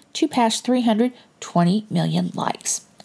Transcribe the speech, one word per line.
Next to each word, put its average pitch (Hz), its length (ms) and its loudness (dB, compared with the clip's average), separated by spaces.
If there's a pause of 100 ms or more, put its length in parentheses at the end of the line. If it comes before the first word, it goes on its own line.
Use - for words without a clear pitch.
(120)
to - 160 -2
pass 233 320 0
three 247 220 0
hundred 233 300 2 (280)
twenty 175 500 0
million 175 440 0
likes. - 480 -6 (220)